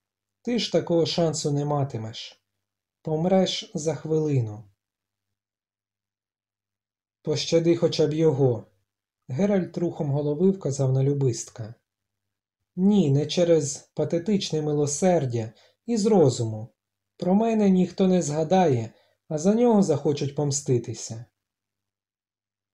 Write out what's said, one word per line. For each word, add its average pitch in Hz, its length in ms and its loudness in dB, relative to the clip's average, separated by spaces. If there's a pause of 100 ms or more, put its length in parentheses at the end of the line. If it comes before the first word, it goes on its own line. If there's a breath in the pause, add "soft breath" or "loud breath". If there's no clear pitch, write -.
(420)
Ти 240 160 -4
ж - 140 -8
такого 165 340 0
шансу 156 460 -2
не 143 120 -2
матимеш. 135 800 -6 (580)
Помреш 180 720 0
за 156 200 -4
хвилину". 143 680 -2 (2500)
"Пощади 165 540 0
хоча 160 300 0
б 147 80 -2
його", 135 520 2 (640)
Геральт 180 500 -2
рухом 165 320 -4
голови 147 400 0
вказав 139 420 -2
на 131 100 2
Любистка. 135 720 -2 (1000)
"Ні, 185 340 4
не 143 160 2
через 165 680 0
патетичне 170 680 -2
милосердя, 147 920 -2 (340 soft breath)
із 220 200 -2
розуму. 123 640 2 (480)
Про 180 180 0
мене 214 360 2
ніхто 185 380 2
не 180 140 4
згадає, 156 680 0 (360 soft breath)
а 156 100 -4
за 190 160 2
нього 226 280 4
захочуть 143 520 0
помститися". 123 920 -4 (1500)